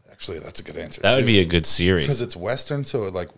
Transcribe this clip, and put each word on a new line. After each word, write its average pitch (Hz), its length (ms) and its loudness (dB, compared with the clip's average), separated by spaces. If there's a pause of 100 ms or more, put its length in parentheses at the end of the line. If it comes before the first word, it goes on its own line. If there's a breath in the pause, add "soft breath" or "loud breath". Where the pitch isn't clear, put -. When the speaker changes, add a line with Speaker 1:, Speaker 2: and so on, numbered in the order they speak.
(120)
Speaker 1:
actually, 85 280 -10
that's - 200 -12
a - 40 -6
good 80 140 -16
answer, 76 240 -10
Speaker 2:
That 113 140 4
would 135 60 4
Speaker 1:
too. 123 60 0
Speaker 2:
be 107 120 6
a 90 60 6
good 82 200 2
series. 85 420 2
Speaker 1:
'Cause 71 140 0
it's - 140 -8
Western, 127 480 -6
so 127 200 -4
it, 95 100 -6
like, 90 240 -6